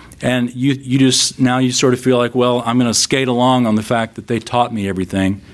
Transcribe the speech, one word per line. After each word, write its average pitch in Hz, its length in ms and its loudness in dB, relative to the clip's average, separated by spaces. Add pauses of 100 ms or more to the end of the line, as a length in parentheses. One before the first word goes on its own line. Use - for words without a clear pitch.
(200)
and 123 340 -2
you, 131 180 0
you 127 260 -2
just, 131 400 2
now 127 200 2
you 131 120 0
sort 123 240 2
of 120 60 -4
feel 127 180 2
like, 120 160 0
"Well, 123 320 0
I'm 117 100 0
gonna 120 160 2
skate 135 360 0
along 123 380 2
on 107 100 0
the 107 80 0
fact 113 320 -4
that 107 100 -14
they 117 140 -2
taught 120 340 -2
me 98 140 -4
everything." 95 520 -2 (140)